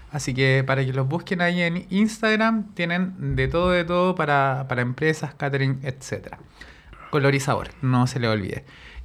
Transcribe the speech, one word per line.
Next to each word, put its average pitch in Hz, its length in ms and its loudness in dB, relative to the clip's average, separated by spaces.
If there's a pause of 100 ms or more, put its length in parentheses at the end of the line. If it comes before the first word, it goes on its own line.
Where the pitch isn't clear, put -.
(120)
Así 139 220 -4
que 135 340 4
para 135 180 0
que 131 60 -2
los 131 160 0
busquen 175 320 -4
ahí 175 220 2
en 175 280 -2
Instagram, 214 840 0
tienen 170 640 -2
de 131 100 2
todo, 175 240 2
de 175 140 2
todo 180 300 2
para, 139 520 2
para 123 140 0
empresas, 156 520 -2
catering, 135 500 -2
etcétera. - 560 -10 (720)
Color 135 260 4
y 135 60 2
Sabor, 107 300 -2 (100)
no 127 260 2
se 123 140 -2
le 117 80 2
olvide. 107 340 -2 (400)